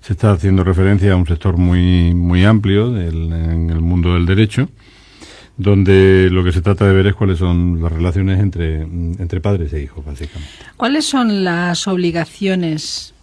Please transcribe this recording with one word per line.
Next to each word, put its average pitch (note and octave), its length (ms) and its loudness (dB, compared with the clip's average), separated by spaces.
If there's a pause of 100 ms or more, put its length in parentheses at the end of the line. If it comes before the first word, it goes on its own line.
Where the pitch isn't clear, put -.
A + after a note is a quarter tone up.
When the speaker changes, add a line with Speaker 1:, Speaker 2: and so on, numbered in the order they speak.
Speaker 1:
se - 140 -8
está G#2 180 2
haciendo F#2+ 320 2
referencia F#2+ 480 2
a F#2 40 4
un F2 100 2
sector E2+ 320 -2
muy, F2+ 560 2
muy F2 300 2
amplio G#2 460 2
del, E2 420 -4
en E2 360 -2
el E2 120 -2
mundo F2 340 0
del F2 100 2
derecho, G#2 440 0 (920)
donde F#2+ 720 4
lo F#2 140 0
que F2+ 80 0
se F2 100 0
trata G2+ 240 2
de G2 80 6
ver F#2+ 140 4
es G2 60 0
cuáles F#2+ 240 -2
son F2 440 0
las E2 100 -2
relaciones F#2 460 -2
entre, E2 440 -2
entre F2 580 -6
padres E2+ 320 -4
e D2+ 100 -6
hijos, C#2+ 240 -14
básicamente. D2+ 460 -14 (240)
Speaker 2:
¿Cuáles C#4+ 280 -2
son A3+ 380 -2
las F3 460 -4
obligaciones F3 1200 -4 (100)